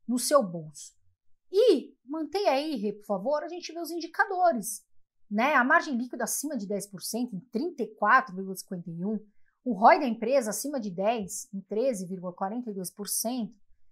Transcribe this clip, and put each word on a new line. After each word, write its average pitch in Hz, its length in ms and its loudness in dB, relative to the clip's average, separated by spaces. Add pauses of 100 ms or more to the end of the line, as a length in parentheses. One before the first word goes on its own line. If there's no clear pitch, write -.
no 240 100 0
seu 277 240 4
bolso. 170 520 -10 (580)
E 370 420 4 (100)
mantém 320 440 -2
aí, 294 260 2
Rê, 208 180 -2
por - 140 -18
favor, 233 380 -2
a 339 40 -8
gente 339 240 -12
vê 320 60 -10
os 320 120 -8
indicadores, 339 920 0 (460)
né? 233 240 2
A 254 80 6
margem 302 340 4
líquida 240 280 -4
acima 285 320 -4
de 294 100 -6
dez 262 200 -2
por 175 140 -14
cento, 240 360 -4
em 170 40 -8
trinta 285 420 -4
e 180 120 -6
quatro 208 400 4
vírgula 190 220 -8
cinquenta 175 340 -10
e 165 140 -8
um. 214 200 -4 (400)
O 254 80 -2
roi 247 260 8
da 294 80 0
empresa 226 440 0
acima 277 280 -4
de 208 120 -6
dez, 196 640 -2
em 196 60 -8
treze 208 460 -2
vírgula 180 280 -8
quarenta 226 360 -6
e 202 40 -10
dois 185 160 -8
por 202 180 -10
cento. 233 460 -4 (380)